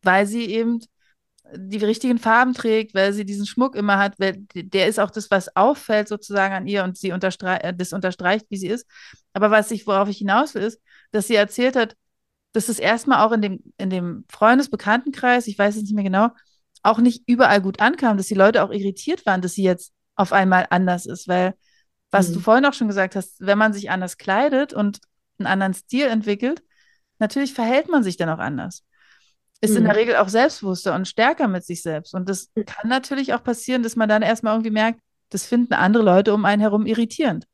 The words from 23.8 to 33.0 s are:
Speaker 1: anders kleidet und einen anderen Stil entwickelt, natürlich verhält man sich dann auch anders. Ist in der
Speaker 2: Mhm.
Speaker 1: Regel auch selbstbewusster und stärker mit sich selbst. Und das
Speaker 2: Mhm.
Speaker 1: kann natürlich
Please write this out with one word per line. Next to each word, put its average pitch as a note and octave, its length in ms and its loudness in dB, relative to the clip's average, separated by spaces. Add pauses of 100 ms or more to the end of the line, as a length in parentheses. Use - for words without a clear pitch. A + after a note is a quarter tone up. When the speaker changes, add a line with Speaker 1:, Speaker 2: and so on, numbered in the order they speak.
Speaker 1:
anders F#3 260 -6
kleidet B3+ 560 0
und G3+ 260 -2 (400)
einen G3 80 -4
anderen F#3+ 280 0
Stil C4+ 320 -2
entwickelt, A3 560 -2 (560)
natürlich C4+ 340 -2
verhält B3 360 0
man D4 140 2
sich F#3 140 -4
dann E3 120 -2
auch D#3+ 100 -4
anders. - 440 -8 (800)
Ist G#3+ 160 2
in A3+ 80 4
der G#3 80 4
Speaker 2:
Mhm. G#3 60 2
Speaker 1:
Regel A#3 180 2
auch B2+ 100 2
selbstbewusster G3+ 680 0
und F#3 140 -4
stärker C4 400 0
mit F#3 160 -4
sich F3 180 -10
selbst. D#3+ 320 -8
Und F#3 140 -6
das F#3+ 260 -6
Speaker 2:
Mhm. G#3+ 120 -4
Speaker 1:
kann G#3+ 240 -8
natürlich C4 440 -2